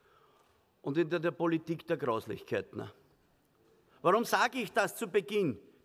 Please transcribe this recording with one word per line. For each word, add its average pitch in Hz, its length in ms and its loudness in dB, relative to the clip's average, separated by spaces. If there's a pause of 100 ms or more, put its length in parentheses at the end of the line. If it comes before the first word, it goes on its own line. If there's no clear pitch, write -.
(840)
und 147 160 -2
in 165 100 0
der, 170 80 0
der 165 140 0
Politik 165 560 -2
der 165 100 0
Grauslichkeiten. 110 920 -4 (1120)
Warum 202 200 6
sage 247 360 2
ich 208 120 -4
das 202 240 2
zu 226 120 -4
Beginn 196 500 0 (280)